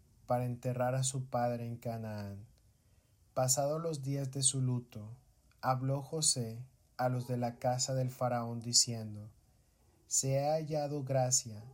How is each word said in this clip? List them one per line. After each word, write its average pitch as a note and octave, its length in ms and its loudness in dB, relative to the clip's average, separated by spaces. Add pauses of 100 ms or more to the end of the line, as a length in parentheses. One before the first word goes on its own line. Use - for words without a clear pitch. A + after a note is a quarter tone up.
(280)
para B2 180 2
enterrar B2 480 -2
a C3 100 0
su C3 220 -2
padre A#2+ 400 -2
en A#2 120 -6
Canaán. G#2+ 680 -8 (880)
Pasados C#3+ 480 2
los D#3 220 -4
días C#3 280 -2
de C#3 120 -2
su C3+ 180 2
luto, B2 480 -2 (500)
habló C3 440 0
José B2+ 600 0 (340)
a B2+ 120 2
los B2 180 -2
de B2 100 -2
la A#2+ 200 -2
casa B2+ 380 0
del B2+ 160 2
faraón A#2+ 480 -2
diciendo: A2 720 2 (760)
Se C#3 400 2
ha D3+ 80 4
hallado D3 500 0
gracia B2+ 600 2 (100)